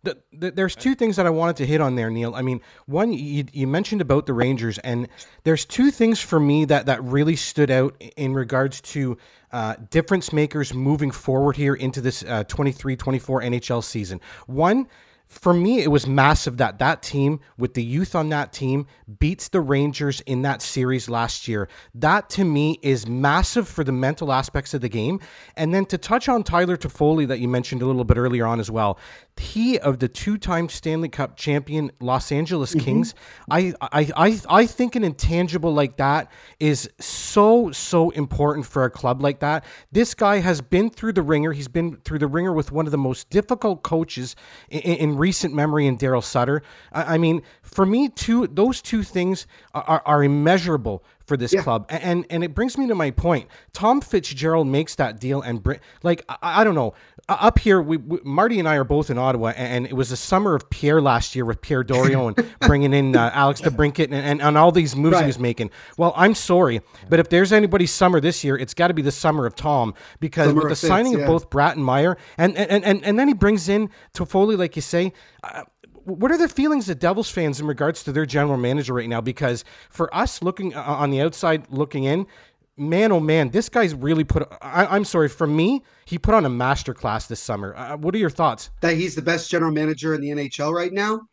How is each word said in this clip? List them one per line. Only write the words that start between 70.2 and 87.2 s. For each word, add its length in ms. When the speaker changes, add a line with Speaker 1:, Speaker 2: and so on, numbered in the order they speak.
Speaker 2:
Summer 80
Speaker 1:
with 100
Speaker 2:
of 60
Speaker 1:
the 40
Speaker 2:
Fitz, 140
Speaker 1:
signing 240
Speaker 2:
yeah. 60
Speaker 1:
of 80
both 220
Bratt 240
and 120
Meyer, 320
and, 200
and, 260
and, 220
and 120
then 120
he 40
brings 360
in 200
Toffoli, 440
like 180
you 60
say. 320
Uh, 200
what 260
are 60
the 120
feelings 400
of 100
Devils 300
fans 320
in 40
regards 380
to 80
their 140
general 320
manager 360
right 140
now? 140
Because 420
for 240
us 280
looking, 340
uh, 80
on 280
the 100
outside 480
looking 340
in, 240
man, 380
oh 80
man, 300
this 180
guy's 260
really 300
put, 200
I, 240
I'm 200
sorry, 240
for 180
me, 340
he 140
put 160
on 120
a 40
masterclass 800